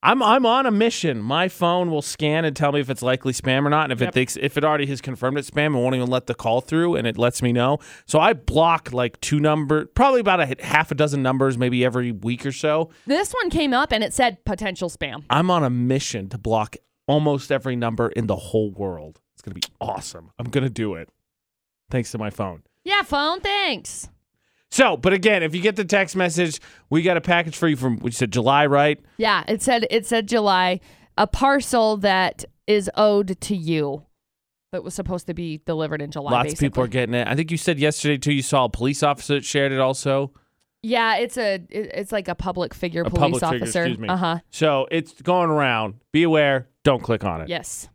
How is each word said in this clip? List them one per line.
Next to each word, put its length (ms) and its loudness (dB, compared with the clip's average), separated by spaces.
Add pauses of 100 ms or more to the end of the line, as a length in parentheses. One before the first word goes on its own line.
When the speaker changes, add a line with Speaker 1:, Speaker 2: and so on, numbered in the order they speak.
Speaker 1:
I'm, 200 4
I'm 220 4
on 220 2
a 40 2
mission. 480 0
My 300 -2
phone 400 0
will 140 -4
scan 420 -2
and 100 -2
tell 160 0
me 80 0
if 120 -4
it's 100 -6
likely 320 0
spam 320 0
or 60 0
not. 140 2
And 80 -4
if 60 -6
Speaker 2:
Yep. 100 0
Speaker 1:
it 40 -10
thinks, 260 0
if 160 -2
it 80 0
already 220 2
has 160 -6
confirmed 380 -4
it's 100 -10
spam, 260 0
it 40 0
won't 160 0
even 140 -2
let 180 -2
the 80 -4
call 260 -2
through, 340 0
and 120 -2
it 100 -4
lets 240 0
me 100 0
know. 280 0 (260)
So 140 0
I 140 6
block, 600 0
like, 260 -2
two 220 0
number, 460 2
probably 340 4
about 180 2
a 120 0
h-, 100 -8
half 300 2
a 40 -2
dozen 280 0
numbers, 340 2
maybe 260 2
every 300 0
week 320 -6
or 80 -4
so. 380 -2 (160)
Speaker 2:
This 260 0
one 160 -2
came 240 0
up 180 2
and 120 0
it 100 -6
said 320 0
potential 460 -4
spam. 380 -10
Speaker 1:
I'm 220 2
on 140 4
a 60 2
mission 580 -2
to 80 -10
block 400 -2 (300)
almost 440 0
every 240 -2
number 340 0
in 180 -2
the 100 0
whole 340 -2
world. 480 -8 (140)
It's 80 -20
gonna 140 -16
be 80 -8 (180)
awesome. 480 -10 (100)
I'm 120 -8
gonna 180 0
do 240 -4
it. 160 -12 (800)
Thanks 220 -2
to 80 -8
my 100 -4
phone. 320 -8 (240)
Speaker 2:
Yeah, 180 0
phone. 380 0
Thanks. 680 -4 (640)
Speaker 1:
So, 240 6
but 180 2
again, 300 4
if 120 -2
you 60 -4
get 140 0
the 80 -2
text 320 0
message, 440 0 (300)
we 120 2
got 160 2
a 40 -2
package 360 0
for 100 2
you 80 2
from, 220 0
we 140 -6
said 200 -2
July, 360 4
right? 320 4 (180)
Speaker 2:
Yeah, 300 2
it 160 -2
said, 260 2
it 160 0
said 220 -2
July, 520 2 (380)
a 100 4
parcel 720 2
that 480 0 (220)
is 280 2
owed 460 2
to 140 -4
you 500 -2 (680)
that 120 -8
was 100 -12
supposed 340 -6
to 60 -6
be 320 -8
delivered 360 -4
in 100 -10
July, 200 -6
Speaker 1:
Lots 220 2
of 60 -12
people 240 0
are 40 0
Speaker 2:
basically. 140 -2
Speaker 1:
getting 140 -2
it. 120 0
I 80 -2
think 160 -4
you 60 -2
said 220 0
yesterday, 380 0
too, 140 0
you 120 0
saw 220 2
a 40 0
police 340 -2
officer 320 0
that 100 -2
shared 260 0
it 80 -2
also. 520 0 (520)
Speaker 2:
Yeah, 340 0
it's 200 -4
a, 180 0
it, 380 -8
it's 180 -8
like 160 -4
a 80 -4
public 400 -4
figure 260 -4
Speaker 1:
A 80 0
Speaker 2:
police 300 2
Speaker 1:
public 20 -2
figure, 240 -2
Speaker 2:
officer. 180 -2
Speaker 1:
excuse 160 -2
me. 80 -8
Speaker 2:
Uh-huh. 320 -2 (120)
Speaker 1:
So 380 0
it's 320 -4
going 280 2
around. 460 0 (180)
Be 100 4
aware. 460 4 (140)
Don't 200 2
click 200 0
on 180 -2
it. 80 -10
Speaker 2:
Yes. 460 -10